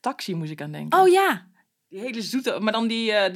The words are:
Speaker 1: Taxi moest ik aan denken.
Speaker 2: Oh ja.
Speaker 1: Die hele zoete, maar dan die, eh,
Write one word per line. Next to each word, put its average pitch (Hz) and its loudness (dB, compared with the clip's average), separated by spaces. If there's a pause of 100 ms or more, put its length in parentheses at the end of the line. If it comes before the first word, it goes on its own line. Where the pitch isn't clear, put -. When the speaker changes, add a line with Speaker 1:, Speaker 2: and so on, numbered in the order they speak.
Speaker 1:
Taxi 240 -6
moest 160 -6
ik 151 -10
aan 147 -8
denken. 147 0
Speaker 2:
Oh 381 8
ja. 359 4 (420)
Speaker 1:
Die 190 -16
hele 233 -6
zoete, 247 -4
maar 214 0
dan 226 0
die, 226 -2
eh, 196 2